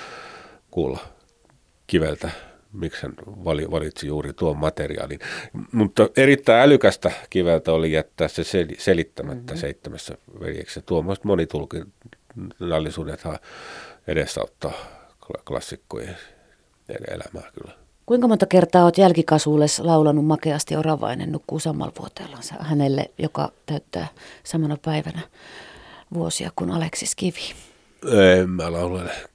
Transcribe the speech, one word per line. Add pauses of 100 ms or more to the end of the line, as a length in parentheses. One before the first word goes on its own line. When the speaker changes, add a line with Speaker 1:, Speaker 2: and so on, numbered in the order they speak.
(720)
Speaker 1:
kuulla (880)
Kiveltä, (440)
miksi
hän (140)
vali-,
valitsi
juuri
tuon
materiaalin. (520)
Mutta
erittäin
älykästä (180)
Kiveltä
oli
jättää
se
sel-,
selittämättä
Speaker 2:
Mm-hmm.
Speaker 1:
Seitsemässä (220)
veljeksessä.
Tuommoiset
monitulkinnallisuudethan (680)
edesauttaa (520)
kla-,
klassikkojen (720)
el-,
elämää (100)
kyllä. (240)
Speaker 2:
Kuinka
monta
kertaa
oot
jälkikasvuulles
laulanut
makeasti
Oravainen
nukkuu
samalla
vuoteellansa
hänelle,
joka (140)
täyttää (360)
samana
päivänä (920)
vuosia
kuin
Aleksis
Kivi? (880)
Speaker 1:
En
mä
laulele (240)